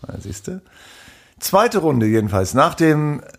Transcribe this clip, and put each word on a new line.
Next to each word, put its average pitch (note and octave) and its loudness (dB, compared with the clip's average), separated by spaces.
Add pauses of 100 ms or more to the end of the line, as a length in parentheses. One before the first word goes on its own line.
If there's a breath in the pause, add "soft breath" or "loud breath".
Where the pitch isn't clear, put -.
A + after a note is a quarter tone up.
Na, F2+ -14
siehste. A2 -14 (760 loud breath)
Zweite A3+ 2
Runde C#3+ 0
jedenfalls, G#2 0
nach D#3 2
dem, D3+ 0 (180)